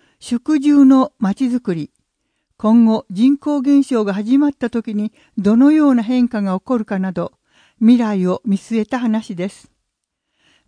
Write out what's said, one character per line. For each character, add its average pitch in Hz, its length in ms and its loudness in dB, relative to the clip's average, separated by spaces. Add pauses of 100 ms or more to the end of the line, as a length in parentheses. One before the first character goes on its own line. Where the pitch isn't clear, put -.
(200)
縮 277 400 -4
住 285 240 4
の 262 340 4
町 202 280 -2
づ 240 140 -4
く 190 140 -6
り、 156 160 -8 (640)
今 226 280 2
後 220 260 0
人 247 260 0
口 294 260 -4
減 277 200 2
少 233 220 -2
が 196 100 -4
始 214 240 -2
ま 294 100 2
っ 285 40 -2
た - 180 -8
時 226 240 -6
に 208 180 -6 (240)
ど 208 200 0
の 277 160 4
よ 311 160 2
う 262 60 2
な 240 80 0
変 240 260 0
化 220 120 -6
が 190 180 -4
起 - 60 -12
こ 247 140 -4
る 214 60 -6
か 196 140 -6
な 185 120 -4
ど、 170 220 -8 (480)
未 233 180 4
来 208 300 -2
を 180 160 -4
見 196 140 -2
据 226 240 -6
え 214 40 -6
た 254 140 -6
話 220 340 -4
で 175 140 -8
す。 - 220 -20 (960)